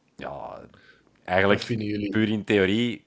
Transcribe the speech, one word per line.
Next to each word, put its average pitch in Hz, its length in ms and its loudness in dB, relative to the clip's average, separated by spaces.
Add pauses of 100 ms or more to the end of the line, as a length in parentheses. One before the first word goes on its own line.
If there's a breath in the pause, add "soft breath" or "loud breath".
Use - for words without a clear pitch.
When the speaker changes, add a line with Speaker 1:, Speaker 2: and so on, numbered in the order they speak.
(160)
Speaker 1:
Ja, - 440 -14 (680 soft breath)
eigenlijk, 95 300 4
Speaker 2:
Wat - 80 -8
vinden 107 180 -4
jullie? 104 240 -4
Speaker 1:
puur 107 180 2
in 107 160 -4
theorie, 107 640 2